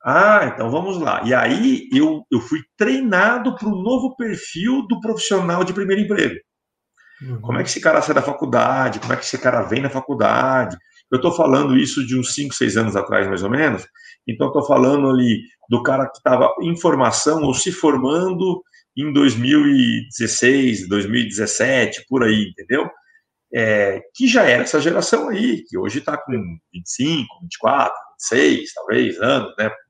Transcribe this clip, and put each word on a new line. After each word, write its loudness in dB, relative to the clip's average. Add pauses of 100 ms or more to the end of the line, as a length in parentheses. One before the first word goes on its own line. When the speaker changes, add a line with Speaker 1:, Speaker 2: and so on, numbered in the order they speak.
Speaker 1:
"Ah, 4
então -4
vamos -4
lá." -2
E 2
aí 2
eu, 2
eu 2
fui -6 (180)
treinado 2
pro -6
novo -2
perfil -4
do -2
profissional -2
de -4
primeiro 0
emprego. 0 (840)
Speaker 2:
Uhum. -10
Speaker 1:
Como -6
é -6
que -12
esse -6
cara 4
sai -2
da 2
faculdade? 0
Como -6
é 0
que -10
esse -6
cara 0
vem -2
na -2
faculdade? 0 (340)
Eu 2
tô 2
falando 2
isso 0
de -2
uns -4
cinco, -6
seis 0
anos 0
atrás, 0
mais -4
ou -4
menos. -2 (400)
Então, -4
eu -6
tô 0
falando 2
ali 2 (260)
do 0
cara 0
que -20
tava 4
em -4
formação 2
ou 0
se -2
formando 0 (320)
em -4
dois 4
mil 2
e 2
dezesseis, 0
dois 0
mil 0
e -2
dezessete, -2
por 2
aí, 2
entendeu? -4 (640)
É, 0 (140)
que 2
já 4
era 4
essa 0
geração 0
aí, -2
que -8
hoje -4
tá -8
com -8 (400)
vinte -14
e -16
cinco, -4
vinte -14
e -16
quatro, 0
vinte -18
e -8
seis, 2
talvez, -2
anos, 0
né? 0 (200)